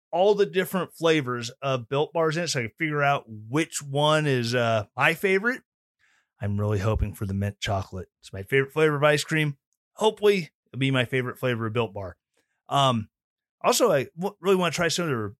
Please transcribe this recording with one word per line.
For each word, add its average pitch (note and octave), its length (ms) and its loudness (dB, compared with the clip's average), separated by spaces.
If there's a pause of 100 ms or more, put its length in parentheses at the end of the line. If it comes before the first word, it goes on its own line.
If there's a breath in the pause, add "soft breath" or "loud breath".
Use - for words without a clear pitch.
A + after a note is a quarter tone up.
(100)
all F#3+ 240 4
the G3 120 2
different F3 480 -4
flavors B2 560 0 (100)
of C3 300 -2
Built C#3+ 240 -2
Bars D#3+ 240 0
in F3 60 -4
it E3 40 -4
so C#3 120 -2
I - 20 -2
can A2+ 160 -8
figure D3+ 240 -2
out C#3+ 260 2
which A#2 540 -4
one D3+ 440 2
is, B2 280 0
uh, A2+ 320 2 (100)
my C#3+ 160 4
favorite. G3 480 0 (800)
I'm G2+ 180 -4
really G#2 200 0
hoping G2+ 340 -2
for - 140 -10
the F#2+ 80 -4
mint G2 260 -4
chocolate. F#2+ 480 -6 (140)
It's - 100 -20
my F#2+ 100 -12
favorite C3+ 300 0
flavor D#3 240 2
of C#3 80 2
ice D3+ 180 4
cream. D3+ 360 -2 (380)
Hopefully, G3 540 2 (220)
it'll A#2 60 -10
be C3+ 120 0
my B2+ 140 2
favorite B2 340 -4
flavor A#2 280 -2
of G#2+ 80 -6
Built A2+ 180 -2
Bar. F#2+ 240 -12 (540)
Um, C3 400 2 (520)
also, A#3+ 300 4
I C3+ 140 2 (100)
w-, F#3 240 -6
really F#3+ 160 4
wanna F3 140 0
try E3 180 -2
some E3 220 -2
of - 0 -
the, A2 300 -4